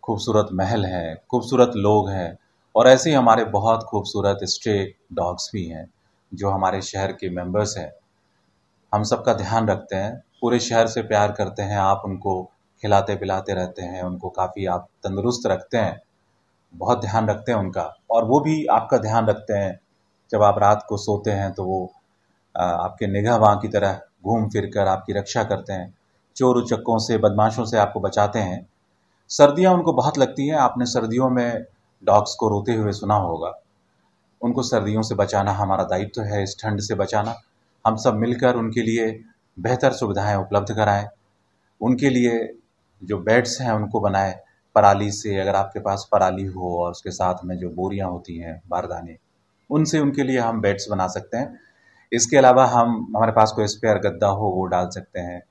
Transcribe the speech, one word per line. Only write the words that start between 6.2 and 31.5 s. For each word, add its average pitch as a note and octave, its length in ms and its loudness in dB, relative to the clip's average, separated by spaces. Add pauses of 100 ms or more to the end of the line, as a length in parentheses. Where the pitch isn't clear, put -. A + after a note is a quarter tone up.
जो G2+ 160 -4
हमारे F#2+ 320 -2
शहर G2 300 -6
के F#2 180 -8
मेंबर्स F2+ 480 -4
हैं। E2+ 160 -12 (1000)
हम G#2+ 100 0
सबका A#2+ 300 0
ध्यान A2 340 -2
रखते G2 280 -4
हैं, G#2+ 280 -6 (180)
पूरे A#2+ 180 2
शहर A2+ 280 2
से A2+ 140 -4
प्यार G#2 300 2
करते G2+ 300 -6
हैं, G2+ 160 -4
आप G2 280 2
उनको F#2+ 460 -6 (300)
खिलाते G2+ 340 2
पिलाते F#2+ 380 -4
रहते F2+ 280 -6
हैं, F#2 220 -8
उनको F2+ 260 -8
काफ़ी F#2+ 360 -4
आप F2+ 220 -4 (160)
तंदुरुस्त G#2 440 -2
रखते B2 300 -2
हैं, F#2 240 -4 (720)
बहुत G2+ 280 0
ध्यान G#2+ 280 0
रखते G#2 220 -4
हैं A2+ 80 0
उनका F#2 360 -6 (140)
और A2+ 160 2
वो B2+ 140 6
भी D#3 260 -2
आपका A2+ 320 2
ध्यान A2 300 0
रखते G#2+ 260 -2
हैं। G2 260 -4 (520)
जब G#2 120 2
आप G2+ 160 4
रात G#2 300 4
को G#2 80 -4
सोते G#2 340 -2
हैं G2 220 -2
तो G2 100 -8
वो, F#2 300 -4 (640)
आ, F2+ 60 0
आपके F2+ 440 -2
निगहबान G#2 520 4
की G#2+ 80 -6
तरह G2+ 340 0 (220)
घूम G#2+ 260 0
फिर G2+ 240 -2
कर G2+ 140 0
आपकी F#2+ 260 -2
रक्षा G2+ 300 -2
करते G2+ 300 -4
हैं, F2+ 240 -10 (380)
चोर B2+ 220 4
उचक्कों A2+ 420 -2
से, A2+ 180 -2
बदमाशों G#2+ 480 2
से A2 120 -2
आपको G2+ 220 2
बचाते G#2 400 0
हैं। F2+ 300 -6 (600)
सर्दियाँ D#3+ 440 6
उनको E3 200 2
बहुत C3 240 0
लगती C#3 300 2
हैं, D#3 80 0
आपने B2 300 2
सर्दियों A#2+ 440 0
में A#2+ 360 -2 (380)